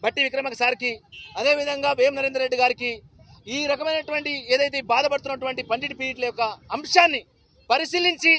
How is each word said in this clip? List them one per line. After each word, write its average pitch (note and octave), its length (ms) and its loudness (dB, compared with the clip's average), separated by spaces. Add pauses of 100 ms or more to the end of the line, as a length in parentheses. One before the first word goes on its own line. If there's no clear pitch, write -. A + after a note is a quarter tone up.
బట్టి A#3 240 -2
విక్రమార్క C4 360 -4
సార్కి, B3 300 0 (440)
అదేవిధంగా C#4+ 540 0 (100)
వేం C#4 140 6
నరేందర్ C4+ 300 -2
రెడ్డి B3+ 180 -2
గారికి B3 280 0 (640)
ఈ C#4 120 -2
రకమైనటువంటి D4 680 -2 (220)
ఏదైతే C#4 240 2 (120)
బాధపడుతున్నటువంటి C4 800 -2
పండిట్ C4+ 280 -4
పీఈటీల B3+ 260 -4
యొక్క A#3 180 -4 (320)
అంశాన్ని D4+ 460 4 (500)
పరిశీలించి E4 680 2